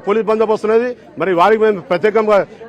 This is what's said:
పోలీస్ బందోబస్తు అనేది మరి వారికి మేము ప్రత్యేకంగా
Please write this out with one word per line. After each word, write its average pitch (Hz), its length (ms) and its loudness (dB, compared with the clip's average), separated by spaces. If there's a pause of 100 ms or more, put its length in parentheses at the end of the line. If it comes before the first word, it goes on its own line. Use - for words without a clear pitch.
పోలీస్ 214 220 0
బందోబస్తు 220 380 0
అనేది 226 220 0 (300)
మరి 180 120 -2 (100)
వారికి 214 240 4
మేము 202 160 0 (100)
ప్రత్యేకంగా 208 460 0 (320)